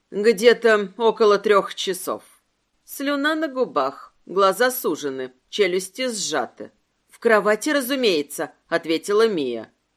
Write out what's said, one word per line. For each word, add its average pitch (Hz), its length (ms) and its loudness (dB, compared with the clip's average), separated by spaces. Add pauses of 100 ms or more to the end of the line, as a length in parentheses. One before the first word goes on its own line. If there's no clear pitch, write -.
(100)
«Где-то 214 880 4
около 214 400 2
трех 196 360 2
часов». 147 480 -8 (640)
Слюна 285 500 -2
на 320 140 -4
губах, 254 640 -4 (120)
глаза 190 440 2
сужены, 135 640 -6 (160)
челюсти 190 600 -2
сжаты. 156 640 -6 (360)
«В - 100 -20
кровати, 214 520 2
разумеется», 233 800 -2 (160)
ответила 165 600 0
Мия. 127 440 -4 (240)